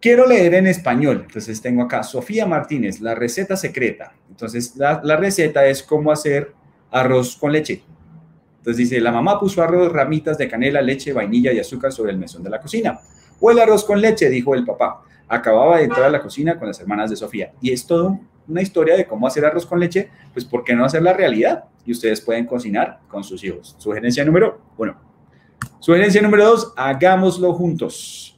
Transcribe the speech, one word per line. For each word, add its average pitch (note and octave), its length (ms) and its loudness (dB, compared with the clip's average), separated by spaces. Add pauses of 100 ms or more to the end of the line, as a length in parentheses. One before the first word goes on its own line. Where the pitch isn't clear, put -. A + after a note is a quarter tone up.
Quiero A#3+ 260 6
leer F#3+ 280 6
en F#3+ 120 4
español. C3 600 0
Entonces, A2 340 -12
tengo B2 220 0
acá A#2+ 200 -4
Sofía G3+ 420 -6
Martínez, C3+ 560 -4
"La A2+ 140 -4
receta B2 420 -4
secreta". - 580 -6 (160)
Entonces, A#2 460 -10
la, C#3+ 280 0
la D3+ 120 2
receta E3 500 2
es C3+ 140 2
cómo D3+ 300 0
hacer C#3+ 440 -2 (360)
arroz B2+ 460 0
con D3 160 -2
leche. D3+ 320 -4 (760)
Entonces, A#2 200 -6
dice, A#2+ 220 0
la A#2 120 0
mamá F3 260 0
puso F#3+ 240 -2
arroz, F3 300 2
ramitas D3+ 460 -2
de C3 100 -2
canela, C3+ 340 0
leche, C3+ 300 -4
vainilla A#2+ 400 0
y A2 80 0
azúcar C3 320 -6
sobre G#2+ 180 -4
el F#2+ 80 -4
mesón F2 240 -12
de G2 80 -10
la G#2+ 100 -8
cocina. G#3+ 380 -6 (400)
O A3+ 140 6
el A#3 80 6
arroz G#3+ 240 4
con G3+ 160 0
leche, G#3+ 280 2
dijo B2+ 280 0
el B2 80 -2
papá. A2+ 400 -4 (240)
Acababa A#2+ 500 4
de D3+ 60 4
entrar C3+ 220 2
a C#3+ 40 4
la D3 100 0
cocina D#3 380 -4
con B2 80 -10
las F#2+ 140 -10
hermanas G#2 300 -4
de G#2+ 40 -6
Sofía. G2 460 -10
Y B2 100 -2
es C3 160 -6
todo F3+ 320 0 (300)
una E3 120 -4
historia F3 360 2
de F#3+ 100 0
cómo A2+ 220 -4
hacer D3 160 -2
arroz D#3 220 0
con F3 120 -2
leche, F3 300 -2 (240)
pues, B2 120 -10
¿por A#2+ 200 -6
qué A#2+ 100 0
no A#2+ 100 2
hacer D#3 180 0
la F3+ 100 4
realidad? C#3 540 0 (200)
Y A#2+ 60 -4
ustedes A2+ 280 -2
pueden A#2 260 -4
cocinar A#2+ 600 -4
con G2+ 160 -12
sus F#2+ 220 -16
hijos. F2 340 -12
Sugerencia A#2+ 460 -4
número F3 360 2 (160)
uno. - 200 -6 (840)
Sugerencia F#3+ 440 4
número G#3 220 6
dos, A3 320 4
hagámoslo F3+ 800 2
juntos. - 840 -6